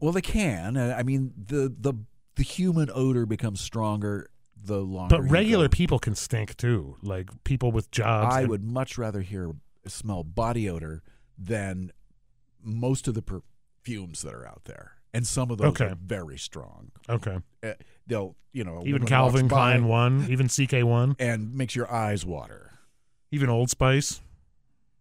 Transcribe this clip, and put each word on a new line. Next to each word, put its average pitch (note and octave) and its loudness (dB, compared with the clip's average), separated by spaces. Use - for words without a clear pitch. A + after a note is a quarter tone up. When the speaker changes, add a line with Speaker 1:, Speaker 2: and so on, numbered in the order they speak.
Speaker 1:
Well, D3+ 2
they F3+ 0
can. A#2+ -2
Uh, A#2+ 0
I B2 -4
mean, C3 -2
the, C3+ -2
the, C3 -2
the C#3 2
human E3 2
odor B2+ 2
becomes G#2 -4
stronger G#2 -4
the G2+ -4
longer F#2+ 2
Speaker 2:
But C#3+ 2
Speaker 1:
you C3+ 0
Speaker 2:
regular G3 6
Speaker 1:
go. - 4
Speaker 2:
people C3 2
can G#2+ -2
stink - -4
too, F2+ -2
like F#2 -8
people B2+ 2
with A2+ -2
jobs A2+ 2
Speaker 1:
I C3 4
Speaker 2:
and B2+ 2
Speaker 1:
would G#2 -2
much B2+ -4
rather G#2+ -4
hear, F#2 -6
smell F#2+ -6
body A2+ -2
odor D#2+ -8
than F#2+ -6
most A#2 -2
of A#2+ -2
the A2 -4
perfumes - -12
that C2+ -12
are A#1+ -14
out - -20
there. - -18
And A#2+ -2
some B2+ -2
of A#2 -4
those C#3 4
Speaker 2:
Okay. C3+ 2
Speaker 1:
are F#2 -4
very E2+ -6
strong. G1+ -14
Speaker 2:
Okay. A2 -2
Speaker 1:
Uh, A2 -8
they'll, G2+ -4
you B2 -6
know, E2+ -8
a E2+ -10
Speaker 2:
Even - 0
Speaker 1:
woman B2 2
Speaker 2:
Calvin B2+ 6
Speaker 1:
walks B2 6
by B2 6
Speaker 2:
Klein A#2+ 4
one, B2 4
even C3 2
C C3 2
K B2 2
one. A#2+ 4
Speaker 1:
and A#2 -2
makes C3 -4
your A#2+ -4
eyes G#2+ 0
water. A#1+ -10
Speaker 2:
Even C#3 2
Old A#2+ 2
Spice. C3 2